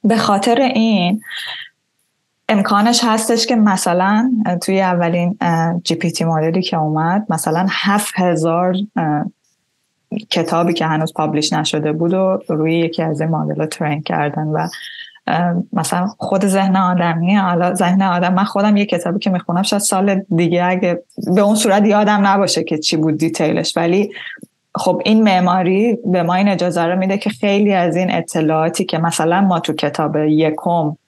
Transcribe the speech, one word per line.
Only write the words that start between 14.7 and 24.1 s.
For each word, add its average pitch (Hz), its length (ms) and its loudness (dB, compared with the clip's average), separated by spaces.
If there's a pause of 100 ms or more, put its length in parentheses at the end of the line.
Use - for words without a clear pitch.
اه، 175 260 0 (200)
مثلاً 175 340 -2 (100)
خود 196 280 -2
ذهن 190 300 2
آدمیه. 180 680 2
حالا 175 320 0
ذهن 185 280 2
آدم، 180 320 2
من 190 100 2
خودم 202 340 2
یه 202 80 2
کتابی 180 340 -2
که - 100 -2
میخونم 175 320 -2
شاید 202 200 0
سال 196 400 0 (140)
دیگه 175 300 2
اگه 180 380 0 (320)
به 208 60 4
اون 202 140 4
صورت 208 300 4
یادم 208 420 4
نباشه 196 360 2
که 160 140 -2
چی 156 200 -2
بود 156 200 0
دیتیلش، 165 600 -2
ولی 175 340 0 (640)